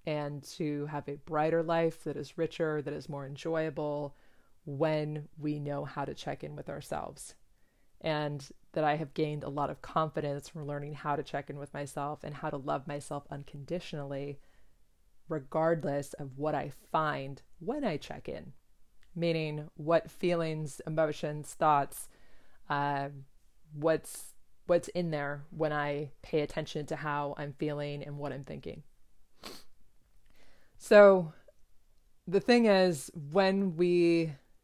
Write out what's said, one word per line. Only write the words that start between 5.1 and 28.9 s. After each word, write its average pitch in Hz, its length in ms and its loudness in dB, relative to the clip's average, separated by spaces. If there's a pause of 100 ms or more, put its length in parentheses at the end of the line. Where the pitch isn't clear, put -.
we 151 220 -2
know 143 260 -4
how 139 200 -4
to 143 80 -6
check 139 300 -8
in 147 120 -10
with 147 140 -12
ourselves. 151 680 -8 (640)
And 147 460 -4 (260)
that 160 100 0
I 151 120 4
have 151 180 -6
gained 151 300 -2
a - 60 -6
lot 139 200 -2
of 143 120 -8
confidence 151 640 -2
from 151 200 -10
learning 147 260 -6
how 147 220 -2
to 151 80 -2
check - 260 -6
in 147 80 -8
with 143 160 -12
myself 143 500 -6
and 147 120 -8
how 156 140 -6
to 147 80 -4
love 143 300 -2
myself 143 440 -6
unconditionally, 143 1080 -8 (880)
regardless 156 840 0
of 135 240 -10
what 151 180 0
I 143 160 -2 (200)
find 139 500 0 (180)
when 262 240 -4
I 175 140 0
check - 320 -8
in. - 240 -8 (600)
Meaning 160 600 -2
what 160 360 2
feelings, 160 760 -2
emotions, 151 680 -2
thoughts, 147 520 2 (600)
uh, 143 400 0 (640)
what's, 156 600 0 (320)
what's 175 220 4
in 175 220 -2
there 143 380 -4
when 156 240 0
I 147 380 -2 (100)
pay 156 200 0
attention 147 460 -4
to 160 80 -4
how 147 420 -2
I'm 143 160 -6
feeling 147 500 -4
and 147 140 -10
what 143 140 -6
I'm 135 120 -8
thinking. - 400 -12 (1900)